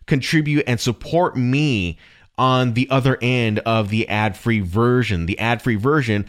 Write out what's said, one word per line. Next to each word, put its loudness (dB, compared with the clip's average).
contribute 0
and 0
support -2
me 0
on 2
the 0
other 2
end 0
of 0
the 0
ad-free 0
version. 2
The -4
ad-free 0
version, 0